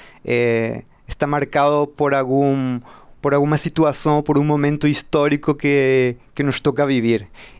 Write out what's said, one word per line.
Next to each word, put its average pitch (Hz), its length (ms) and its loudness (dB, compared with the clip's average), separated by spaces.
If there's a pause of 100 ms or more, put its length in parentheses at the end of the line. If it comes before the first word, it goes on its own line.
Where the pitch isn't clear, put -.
(240)
eh, 117 580 -2 (260)
está - 180 -4
marcado 147 600 0
por 147 280 -2
algum 135 640 0 (420)
por 143 140 0
alguma 147 240 2
situação, 151 640 0
por 147 160 0
um 147 60 2
momento 147 420 0
histórico 147 680 0
que, 131 600 2 (180)
que 143 80 -4
nos 139 180 -2
toca 143 260 0
viver. 117 420 0 (320)